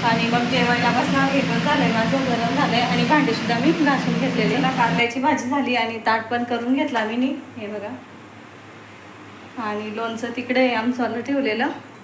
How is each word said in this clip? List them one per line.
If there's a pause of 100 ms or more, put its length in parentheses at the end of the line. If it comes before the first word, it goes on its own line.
आणि
मग
जेवायला
बसणार.
हे
पण
झालंय
माझं,
गरम
झालंय
आणि
भांडीसुद्धा
मी
घासून
घेतलेले.
आता
कारल्याची
भाजी
झाली
आणि
ताट (100)
पण
करून
घेतला
मी
नी. (240)
हे
बघा, (1700)
आणि
लोणचं (100)
तिकडे
आहे
आमचं
ठेवलेलं, (360)